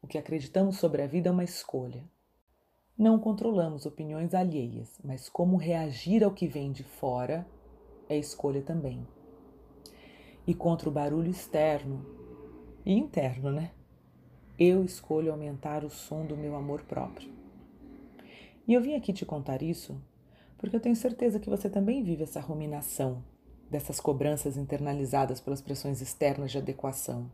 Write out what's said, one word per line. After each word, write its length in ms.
O 60
que 100
acreditamos 600
sobre 240
a 60
vida 200
é 40
uma 120
escolha. 600
Não 220
controlamos 680
opiniões 480
alheias, 720
mas 240
como 300
reagir 680
ao 80
que 160
vem 240
de 120
fora 640
é 100
escolha 440
também. 440
E 80
contra 360
o 20
barulho 380
externo 760
e 80
interno, 580
né? 200
Eu 260
escolho 480
aumentar 520
o 60
som 360
do 120
meu 180
amor 280
próprio. 480
E 60
eu 80
vim 140
aqui 160
te 140
contar 360
isso 400
porque 180
eu 40
tenho 160
certeza 440
que 100
você 200
também 340
vive 200
essa 160
ruminação 840
dessas 260
cobranças 560
internalizadas 840
pelas 180
pressões 400
externas 520
de 80
adequação. 760